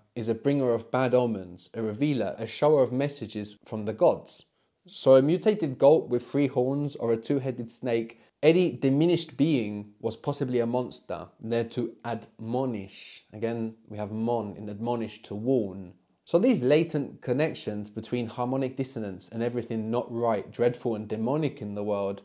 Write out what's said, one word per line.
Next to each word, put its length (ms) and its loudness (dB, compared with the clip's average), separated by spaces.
is 140 -2
a 40 0
bringer 400 2
of 160 -4
bad 240 2
omens, 600 0
a 80 -6
revealer, 580 -2
a 80 -4
shower 340 4
of 120 2
messages 720 -4
from 180 -6
the 100 -4
gods. 520 0
So 280 6
a 60 10
mutated 560 0
goat 300 6
with 180 0
three 220 2
horns 480 -2
or 160 0
a 60 4
two-headed 520 -4
snake, 520 -2
any 300 6
diminished 640 2
being 640 0
was 160 -4
possibly 440 -2
a 60 2
monster, 600 -6
there 240 -2
to 300 -6
admonish. 1300 -6
Again, 420 -4
we 80 -10
have 140 -6
mon 440 -2
in 140 -12
admonish, 540 -4
to 120 -10
warn. 580 -2
So 160 2
these 240 4
latent 580 2
connections 680 -4
between 380 -4
harmonic 500 -4
dissonance 520 -8
and 140 -6
everything 480 -4
not 200 -2
right, 400 0
dreadful 440 0
and 120 -6
demonic 540 -2
in 140 -8
the 80 -4
world 420 -2